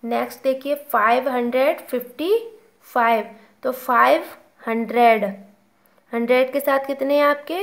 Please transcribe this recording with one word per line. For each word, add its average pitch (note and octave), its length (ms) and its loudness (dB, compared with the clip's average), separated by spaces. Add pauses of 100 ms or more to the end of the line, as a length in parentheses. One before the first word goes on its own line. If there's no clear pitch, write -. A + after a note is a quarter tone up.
Next A#3 400 -6
देखिए C4+ 320 -2
फ़ाइव B3 540 0
हंड्रेड B3+ 520 0
फिफ्टी C#4 500 -6 (560)
फ़ाइव, A3+ 420 0 (340)
तो B3+ 80 -4
फ़ाइव B3+ 520 2 (440)
हंड्रेड, A3+ 560 2 (880)
हंड्रेड B3+ 400 2
के C#4+ 60 0
साथ C4+ 280 0
कितने C#4 280 -2
हैं D4 80 4
आपके? D4 400 0